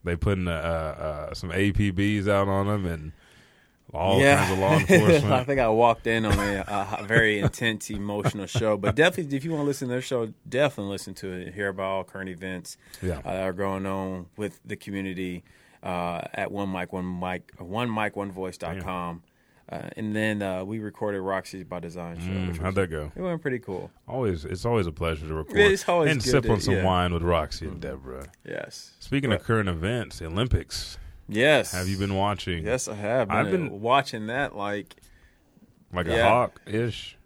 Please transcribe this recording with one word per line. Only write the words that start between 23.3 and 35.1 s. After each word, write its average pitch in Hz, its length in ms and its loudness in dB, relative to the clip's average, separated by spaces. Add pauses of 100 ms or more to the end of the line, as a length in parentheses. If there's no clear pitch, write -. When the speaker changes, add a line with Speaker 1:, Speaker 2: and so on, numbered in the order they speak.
Speaker 2:
pretty 131 180 -4
cool. 92 320 -8 (160)
Speaker 1:
Always, 107 380 -2
it's 90 220 -6
always 113 200 2
a 82 60 -4
pleasure 78 340 -2
to 78 80 -6
record 78 220 -4
Speaker 2:
It's 202 320 6
always 170 240 4
Speaker 1:
and 131 100 0
Speaker 2:
good 131 80 0
Speaker 1:
sip 123 140 4
Speaker 2:
to, 117 80 4
Speaker 1:
on 104 80 4
some 98 140 2
Speaker 2:
yeah. 92 100 2
Speaker 1:
wine 90 300 4
with 82 80 0
Roxy 85 420 0
and 87 160 -8
Speaker 2:
Mm-hmm. - 0 -
Speaker 1:
Deborah. 67 460 -10 (180)
Speaker 2:
Yes. - 560 -12
Speaker 1:
Speaking 135 300 -2
Speaker 2:
But 98 100 0
Speaker 1:
of - 60 -12
current 110 240 2
events, 98 480 -4
the 85 80 -8
Olympics. 92 720 -2 (320)
Speaker 2:
Yes. 120 420 4
Speaker 1:
Have 92 160 -2
you 98 80 0
been 98 180 -2
watching? 95 520 -2
Speaker 2:
Yes, 123 220 -2
I 107 80 -8
have. 104 340 0
Speaker 1:
I've 104 200 2
Speaker 2:
Been 180 200 0
Speaker 1:
been 101 100 -12
Speaker 2:
watching 120 460 2
that 123 280 -4
like 101 420 -6 (960)